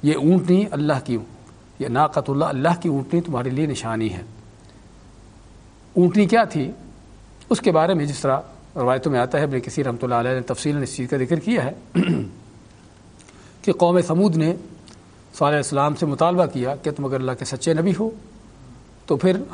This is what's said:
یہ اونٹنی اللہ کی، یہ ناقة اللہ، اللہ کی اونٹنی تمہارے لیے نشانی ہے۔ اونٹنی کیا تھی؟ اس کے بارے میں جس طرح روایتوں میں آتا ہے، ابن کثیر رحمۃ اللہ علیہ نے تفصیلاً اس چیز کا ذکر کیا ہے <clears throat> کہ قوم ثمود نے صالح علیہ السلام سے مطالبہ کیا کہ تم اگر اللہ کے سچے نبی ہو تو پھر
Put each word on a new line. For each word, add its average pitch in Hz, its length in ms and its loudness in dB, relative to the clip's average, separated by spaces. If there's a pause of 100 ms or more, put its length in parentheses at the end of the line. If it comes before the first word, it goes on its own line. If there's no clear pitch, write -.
یہ 147 140 2
اونٹنی 180 540 4
اللہ 151 220 -2 (120)
کی، 120 140 -2 (600)
یہ 127 100 -4
ناقة 143 400 2
اللہ، 139 160 0
اللہ 151 360 0
کی 175 80 -2
اونٹنی 139 320 0
تمہارے 127 300 -4
لیے 143 160 -2
نشانی 113 460 -4
ہے۔ 87 100 -10 (1700)
اونٹنی 180 320 6
کیا 226 180 4
تھی؟ 151 260 -4 (800)
اس - 100 2
کے 180 120 4
بارے 165 220 4
میں 151 100 0
جس 143 140 -6
طرح 135 220 0 (360)
روایتوں 127 360 0
میں 123 80 2
آتا 127 180 0
ہے، 147 60 2
ابن 135 160 -2
کثیر 131 260 -4
رحمۃ 120 160 -4
اللہ 123 120 -2
علیہ 120 160 2
نے 131 100 -2
تفصیلاً 139 420 -2
اس - 140 -8
چیز 123 140 -6
کا 147 60 0
ذکر 131 220 0
کیا 208 260 -2
ہے 135 60 -4 (240)
<clears throat> 175 60 2 (1600)
کہ 196 100 2
قوم 175 280 4
ثمود 170 360 2
نے 160 180 0 (800)
صالح 143 140 0
علیہ 147 80 2
السلام 147 380 0
سے 165 120 -2
مطالبہ 165 400 2
کیا 131 300 -4
کہ 147 140 -6
تم 143 140 -6
اگر 131 100 -4
اللہ 131 240 -2
کے 135 60 -8
سچے 156 300 -2
نبی 165 260 2
ہو 220 100 -2 (960)
تو 151 100 0
پھر 185 200 2 (180)